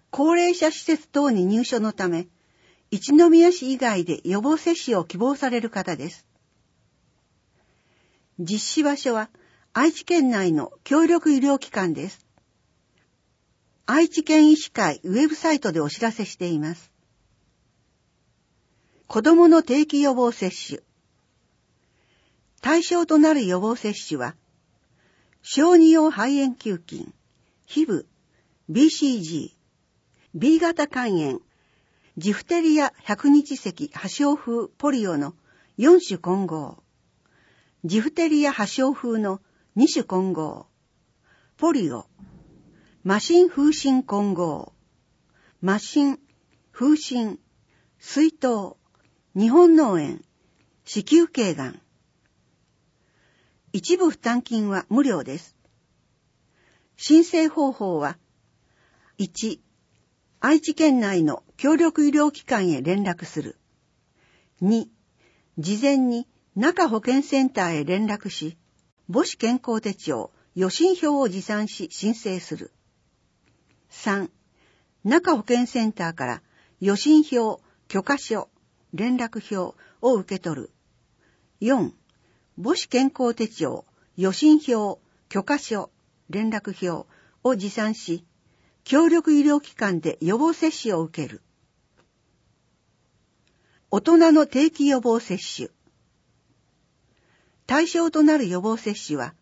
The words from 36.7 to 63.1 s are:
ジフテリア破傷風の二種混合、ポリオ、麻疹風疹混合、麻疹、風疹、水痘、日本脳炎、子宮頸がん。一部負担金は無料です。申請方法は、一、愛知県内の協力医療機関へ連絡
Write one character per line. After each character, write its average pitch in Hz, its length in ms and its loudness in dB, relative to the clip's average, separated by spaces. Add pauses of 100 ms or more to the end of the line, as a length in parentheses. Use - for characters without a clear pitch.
ジ 190 160 -2
フ 285 120 -4
テ 330 180 0
リ 294 180 2
ア 277 40 -4
破 208 140 -4
傷 262 260 -2
風 233 260 -6
の 196 240 -6 (340)
二 277 120 4
種 - 160 -4
混 190 280 -4
合、 156 340 -10 (920)
ポ 330 140 0
リ 196 180 -2
オ、 117 160 -12 (1000)
麻 196 160 0
疹 349 300 4
風 294 220 2
疹 262 300 0
混 202 300 -2
合、 165 400 -6 (880)
麻 190 160 0
疹、 285 400 -2 (540)
風 294 240 2
疹、 233 420 -6 (600)
水 311 300 0
痘、 240 480 -6 (580)
日 214 160 2
本 311 260 8
脳 226 220 4
炎、 139 220 -6 (640)
子 - 260 -8
宮 330 160 6
頸 202 280 -2
が 147 160 -8
ん。 - 100 -20 (1900)
一 320 240 -2
部 359 120 2
負 - 100 -6
担 240 220 -2
金 220 280 -4
は 190 200 -6
無 240 140 2
料 190 220 -2
で 135 140 -12
す。 - 180 -20 (1400)
申 320 280 6
請 320 240 0
方 285 240 -2
法 185 260 -6
は、 147 180 -6 (1000)
一、 202 420 -8 (800)
愛 302 220 2
知 302 140 -6
県 277 260 2
内 196 240 0
の 147 180 -2 (140)
協 294 180 0
力 311 320 2
医 285 40 2
療 294 200 2
機 - 140 -12
関 190 260 -2
へ 135 100 -2
連 185 220 -2
絡 175 220 -8